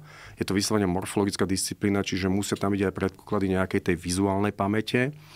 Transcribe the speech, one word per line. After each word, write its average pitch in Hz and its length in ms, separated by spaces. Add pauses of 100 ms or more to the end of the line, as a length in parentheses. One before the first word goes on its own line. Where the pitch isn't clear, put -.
(380)
Je - 80
to 98 80
vyslovene 104 320
morfologická 95 640
disciplína, 98 560
čiže 95 240
musia 98 240
tam 101 160
byť 101 140
aj 92 100
predpoklady 95 640
nejakej 95 260
tej 90 140
vizuálnej 95 560
pamäte 110 640 (180)